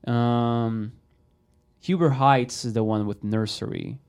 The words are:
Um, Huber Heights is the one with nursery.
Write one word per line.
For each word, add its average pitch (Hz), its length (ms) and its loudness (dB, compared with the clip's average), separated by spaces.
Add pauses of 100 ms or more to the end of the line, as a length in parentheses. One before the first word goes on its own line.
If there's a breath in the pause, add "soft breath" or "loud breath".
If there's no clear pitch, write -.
Um, 117 840 0 (840)
Huber 175 300 2
Heights 135 560 2
is 117 80 -4
the 110 100 2
one 107 240 0
with 104 160 -8
nursery. 107 840 -4